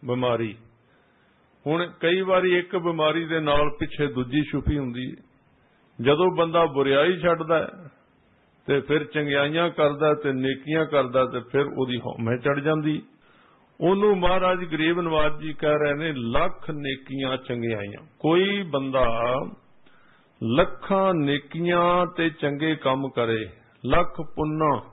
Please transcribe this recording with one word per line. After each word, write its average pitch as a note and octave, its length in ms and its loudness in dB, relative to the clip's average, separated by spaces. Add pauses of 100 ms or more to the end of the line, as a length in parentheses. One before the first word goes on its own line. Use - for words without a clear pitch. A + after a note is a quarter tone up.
ਬਿਮਾਰੀ। A#2+ 500 -2 (1120)
ਹੁਣ E3+ 240 -2 (100)
ਕਈ F3 200 2
ਵਾਰੀ F#3 360 4
ਇੱਕ F3+ 200 -2
ਬਿਮਾਰੀ E3 480 0
ਦੇ D#3+ 140 -2
ਨਾਲ D3 300 2 (100)
ਪਿੱਛੇ D3+ 280 -2
ਦੂਜੀ B2+ 340 -2 (100)
ਛੁਪੀ D3 260 -2
ਹੁੰਦੀ B2+ 340 -6
ਹੈ। - 120 -18 (800)
ਜਦੋਂ D3+ 360 4
ਬੰਦਾ E3 280 2
ਬੁਰਿਆਈ C#3 540 2
ਛੱਡਦਾ D#3+ 400 0
ਹੈ - 80 -4 (1000)
ਤੇ C#3 120 4
ਫਿਰ D3 240 0
ਚੰਗਿਆਈਆਂ D3 680 0
ਕਰਦਾ D3+ 440 2
ਤੇ D3 200 -2
ਨੇਕੀਆਂ C3+ 520 -2
ਕਰਦਾ C3 400 2
ਤੇ B2 140 -6 (120)
ਫਿਰ C#3+ 140 2 (120)
ਉਹਦੀ B2 200 -2
ਹਉਮੈ A#2 400 -4
ਚੜ੍ਹ C#3+ 220 0
ਜਾਂਦੀ। D#3 420 -2 (800)
ਉਹਨੂੰ G3 380 4
ਮਹਾਰਾਜ F#3 380 2
ਗਰੀਬ E3 440 0
ਨਵਾਜ D3+ 400 0
ਜੀ D#3 120 -8
ਕਹਿ D3+ 200 0
ਰਹੇ D3 200 2
ਨੇ, D#3 220 -4
"ਲੱਖ C#3 560 -2
ਨੇਕੀਆਂ C3+ 680 -6
ਚੰਗਿਆਈਆਂ।" A2+ 680 -6 (140)
ਕੋਈ F#3+ 420 2
ਬੰਦਾ C3 760 0 (1080)
ਲੱਖਾਂ F#3 680 0
ਨੇਕੀਆਂ F3 920 0 (120)
ਤੇ E3 120 2
ਚੰਗੇ D#3 460 -2
ਕੰਮ C#3 340 -2
ਕਰੇ, A2+ 360 -2 (400)
ਲੱਖ E3 360 2
ਪੁੰਨਾ D#3 600 -2 (120)